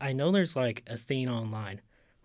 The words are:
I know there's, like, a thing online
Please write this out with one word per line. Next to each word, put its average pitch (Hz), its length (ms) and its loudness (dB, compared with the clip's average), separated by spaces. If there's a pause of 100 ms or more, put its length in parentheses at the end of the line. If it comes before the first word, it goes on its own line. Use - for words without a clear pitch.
I 139 100 -2
know 143 200 2
there's, 185 260 4
like, 123 300 0
a 120 100 -10
thing 131 320 -2
online 107 500 -4 (460)